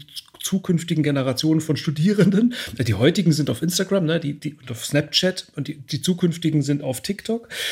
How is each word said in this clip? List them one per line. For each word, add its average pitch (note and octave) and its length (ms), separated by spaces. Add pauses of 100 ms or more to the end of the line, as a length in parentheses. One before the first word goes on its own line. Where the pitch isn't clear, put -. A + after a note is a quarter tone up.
(400)
zukünftigen E3+ 640
Generationen C#3 580
von D3+ 160
Studierenden. G3+ 800 (240)
Die A2+ 140
heutigen E3 380
sind D3 180
auf - 120
Instagram, F#3 440
ne, D#3+ 140
die, C#3+ 200
die, D3 160
und - 160
auf A2+ 140
Snapchat E3 720
und C#3 120
die, D3 80
die D3 260
zukünftigen E3+ 600
sind C#3+ 200
auf C3 200
TikTok. A3 480 (220)